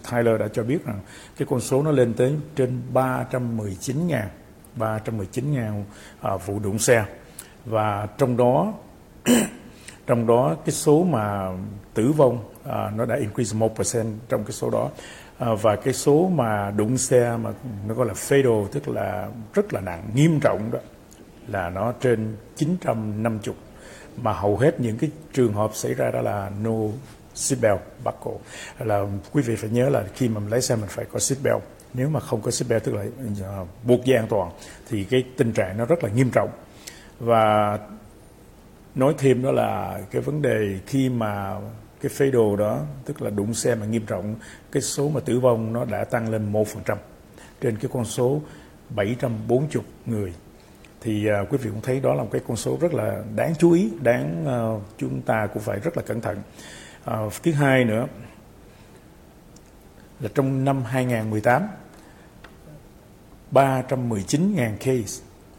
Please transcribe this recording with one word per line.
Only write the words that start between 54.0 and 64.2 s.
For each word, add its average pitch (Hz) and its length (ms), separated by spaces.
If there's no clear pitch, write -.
đáng, 143 460
à, 127 100
chúng 131 240
ta 110 320
cũng 107 100
phải 104 160
rất - 180
là - 60
cẩn 113 180
thận. 101 200
À, 113 120
thứ 170 80
hai 135 340
nữa 113 220
là 104 160
trong 135 300
năm 139 180
hai 127 220
ngàn 113 240
mười 107 120
tám, 135 260
ba 135 300
trăm 127 280
mười 101 140